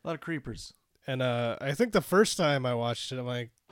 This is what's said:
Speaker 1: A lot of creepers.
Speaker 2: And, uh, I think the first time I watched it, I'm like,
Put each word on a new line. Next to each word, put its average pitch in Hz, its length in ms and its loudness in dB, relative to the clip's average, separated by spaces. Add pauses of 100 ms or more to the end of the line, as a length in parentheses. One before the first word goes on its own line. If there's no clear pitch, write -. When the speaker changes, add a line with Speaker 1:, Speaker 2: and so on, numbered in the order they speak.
Speaker 1:
A - 40 -6
lot 165 60 -4
of 151 60 -10
creepers. 143 520 -8 (360)
Speaker 2:
And, 131 140 -2
uh, 120 380 0
I 139 140 -2
think 220 180 0
the 190 80 6
first 202 360 4
time 143 300 2
I 123 80 2
watched 117 380 -2
it, 127 60 -6
I'm 123 80 -6
like, 120 240 -6 (220)